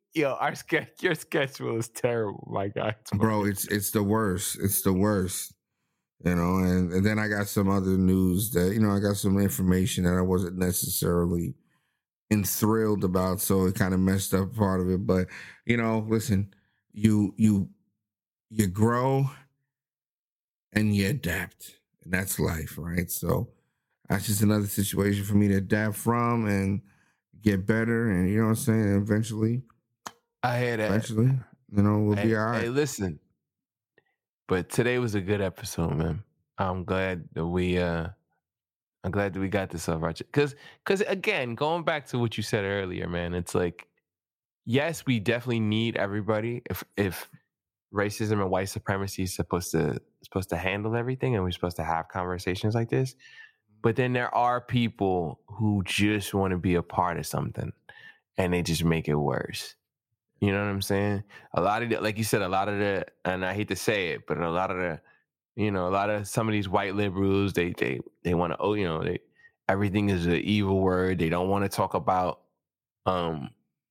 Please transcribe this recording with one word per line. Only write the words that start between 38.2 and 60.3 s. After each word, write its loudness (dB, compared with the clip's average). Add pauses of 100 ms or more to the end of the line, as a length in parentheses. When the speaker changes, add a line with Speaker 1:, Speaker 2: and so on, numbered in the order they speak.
Speaker 1:
I'm -4
glad -2
that -6
we -2
got -2
this -6
off 0
our -2
chest. -14
'Cause, 0 (300)
'cause 0
again, 0
going -2
back -2
to -4
what 0
you -2
said 0
earlier, -4
man, -4
it's -4
like, -2 (760)
yes, -2
we 2
definitely 0
need 0
everybody. -2
If, -6 (140)
if -2 (640)
racism 0
and 0
white 0
supremacy -4
is -4
supposed -4
to, 0 (220)
supposed -6
to -4
handle -2
everything -2
and 0
we're -2
supposed -6
to -6
have -4
conversations -4
like -2
this, -2 (680)
but 2
then 0
there -2
are 0
people -2
who 0
just 0
wanna 0
be 2
a 2
part -2
of -8
something -6 (640)
and 0
they 0
just -2
make 0
it 2
worse. -4 (680)